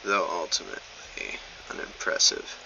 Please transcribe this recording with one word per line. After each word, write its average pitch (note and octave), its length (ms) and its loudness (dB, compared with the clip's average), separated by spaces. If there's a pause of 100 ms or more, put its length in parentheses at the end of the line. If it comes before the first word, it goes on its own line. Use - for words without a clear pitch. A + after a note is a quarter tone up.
though G2+ 280 6
ultimately - 1080 -4 (300)
unimpressive. - 960 2